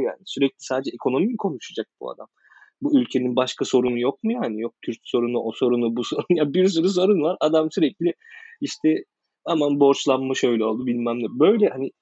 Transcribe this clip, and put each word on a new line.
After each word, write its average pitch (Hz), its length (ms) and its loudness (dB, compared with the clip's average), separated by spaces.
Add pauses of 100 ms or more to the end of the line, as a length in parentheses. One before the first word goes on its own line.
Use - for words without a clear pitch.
yani. 107 200 -6
Sürekli 139 340 -4
sadece 131 360 -6
ekonomi 139 320 -2
mi 247 100 -4
konuşacak 127 500 -8 (140)
bu 64 100 -12
adam? - 160 -16 (560)
Bu 147 180 2
ülkenin 123 360 -2
başka 127 280 -2
sorunu 123 340 0
yok 127 260 -4
mu 220 80 -2
yani? 120 280 -6
Yok 113 220 -8
Kürt 113 200 -8
sorunu, 120 360 -2
o 113 140 0
sorunu, 120 440 2
bu 120 80 -2
sorunu. - 260 -4
<laughs> - 0 -
Ya 156 240 2
bir 185 140 6
sürü 170 200 2
sorun 185 340 2
var. 170 180 0
Adam 156 300 2
sürekli 165 440 0 (460)
işte 156 440 -2 (400)
aman 147 360 0
borçlanma 135 540 2
şöyle 120 300 0
oldu 113 220 -4
bilmem 120 320 -4
ne. 117 120 -6
Böyle 196 380 4
hani 135 220 -8 (120)